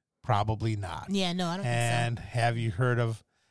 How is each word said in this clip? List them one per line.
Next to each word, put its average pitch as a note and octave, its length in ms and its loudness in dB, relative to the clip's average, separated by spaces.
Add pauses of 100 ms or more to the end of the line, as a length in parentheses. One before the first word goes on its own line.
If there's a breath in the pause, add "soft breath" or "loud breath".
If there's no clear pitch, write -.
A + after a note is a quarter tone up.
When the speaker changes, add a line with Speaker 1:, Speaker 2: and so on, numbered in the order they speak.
(240)
Speaker 1:
Probably A2 540 2
not. E2 320 -8
Speaker 2:
Yeah, F#3+ 240 0
no, F3+ 160 -2
I E3+ 80 -4
don't G3 80 -4
think A#2+ 80 0
so. A#2 40 2
Speaker 1:
And A#2+ 420 0
have A#2 380 0
you A2+ 140 0
heard B2 260 2
of A2+ 240 0 (300)